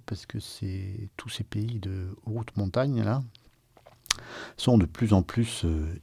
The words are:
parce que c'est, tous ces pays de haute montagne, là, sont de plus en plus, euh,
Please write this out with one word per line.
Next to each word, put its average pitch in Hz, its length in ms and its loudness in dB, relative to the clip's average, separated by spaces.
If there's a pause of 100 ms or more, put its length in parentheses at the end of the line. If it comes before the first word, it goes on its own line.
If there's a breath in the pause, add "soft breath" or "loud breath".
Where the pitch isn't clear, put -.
parce - 200 -8
que - 140 -8
c'est, 98 760 -6
tous - 120 -12
ces - 140 -6
pays 110 360 -4
de 95 300 -4 (160)
haute 113 320 -6
montagne, 120 440 2
là, 113 200 2 (1400 loud breath)
sont 123 200 6
de 92 80 8
plus 104 280 2
en 95 80 8
plus, - 420 -2
euh, 80 220 2 (180)